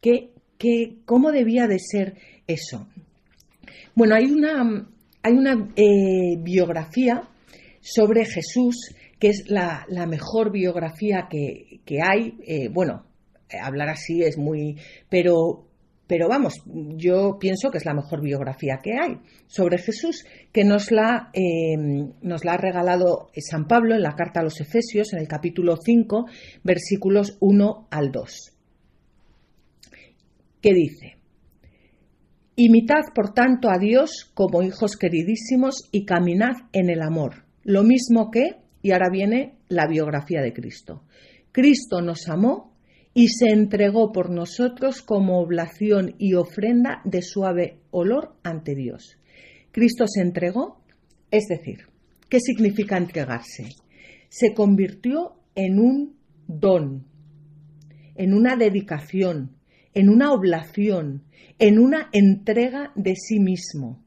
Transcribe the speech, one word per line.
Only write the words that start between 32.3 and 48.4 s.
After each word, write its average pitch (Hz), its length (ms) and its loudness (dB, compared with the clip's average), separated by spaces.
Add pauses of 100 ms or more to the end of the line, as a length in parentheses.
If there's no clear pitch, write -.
"Imitad, 233 460 6 (120)
por 202 200 -2
tanto, 247 360 2
a 185 80 2
Dios 233 560 0
como 185 300 0
hijos 185 320 -4
queridísimos 220 960 -2
y 202 140 -2
caminad 180 480 0 (180)
en 185 180 0
el 165 120 -2
amor, 156 420 -4 (200)
lo 196 200 2
mismo 226 480 4
que", 262 240 -2 (260)
y 196 100 0
ahora 185 200 2
viene 208 460 -2 (100)
la 170 200 0
biografía 151 540 -2
de 117 120 -4
Cristo, - 500 -16 (480)
"Cristo 254 500 2
nos 170 280 -6
amó 220 480 -2 (360)
y 240 140 6
se 233 220 2
entregó 214 640 2
por 175 160 -2
nosotros 240 720 -4
como 190 400 0
oblación 175 760 -2
y 190 180 0
ofrenda 233 680 0
de 185 180 -4
suave 180 580 -4 (120)
olor 208 500 -2